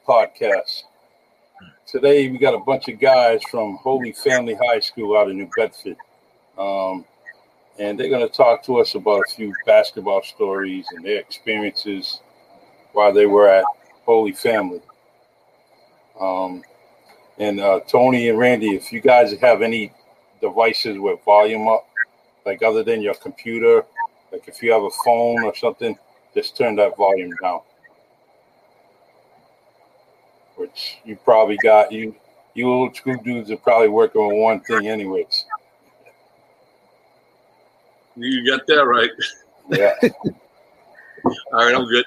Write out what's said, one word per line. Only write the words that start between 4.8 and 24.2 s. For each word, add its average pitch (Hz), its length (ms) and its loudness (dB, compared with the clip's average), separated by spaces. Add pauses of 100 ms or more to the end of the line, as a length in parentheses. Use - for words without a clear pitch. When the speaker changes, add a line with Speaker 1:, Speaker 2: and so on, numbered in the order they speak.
Speaker 1:
out 101 120 2
of 95 60 -8
New 95 200 -12
Bedford. 107 420 -6 (600)
Um, 95 480 -6 (720)
and 104 220 -8
they're - 100 -4
gonna 120 200 -2
talk 117 340 2
to 123 160 -2
us 110 160 0
about 101 320 0
a - 80 -10
few 104 180 -10 (120)
basketball 104 580 2
stories 95 680 -6
and 85 140 -18
their 101 140 -4
experiences 104 1000 -8 (720)
while 104 200 2
they 104 120 6
were 101 240 6
at 95 160 6 (400)
Holy 110 260 2
Family. 95 500 -4 (1400)
Um, 92 440 -4 (720)
and, 104 220 -4
uh, 98 280 2
Tony 123 420 2
and 110 100 2
Randy, 110 360 2
if - 180 -10
you 113 80 -8
guys 120 320 6
have 101 280 2
any 113 300 -4 (500)
devices 110 560 -2
with 98 260 -4
volume 107 440 2
up, 110 180 0 (600)
like, 98 180 -6
other 110 200 0
than 110 180 -4
your 101 140 -4
computer, 113 680 0 (460)